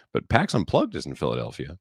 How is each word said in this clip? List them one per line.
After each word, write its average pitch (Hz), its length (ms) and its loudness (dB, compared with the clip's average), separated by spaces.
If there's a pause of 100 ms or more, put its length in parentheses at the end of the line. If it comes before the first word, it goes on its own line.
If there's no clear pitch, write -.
(140)
But - 160 -2
pax 165 240 4
Unplugged 165 420 2
is 65 120 -6
in 67 80 -8
Philadelphia. 62 640 -4